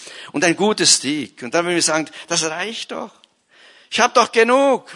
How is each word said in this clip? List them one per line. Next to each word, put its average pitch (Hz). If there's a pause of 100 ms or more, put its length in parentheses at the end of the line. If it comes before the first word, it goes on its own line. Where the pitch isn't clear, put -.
(320)
Und 147
ein 170
gutes 202
Steak. 143
Und 117
dann 170
würden 175
wir 165
sagen, 156 (180)
"Das 170
reicht 180
doch. 220 (800)
Ich -
hab 240
doch 233
genug. 247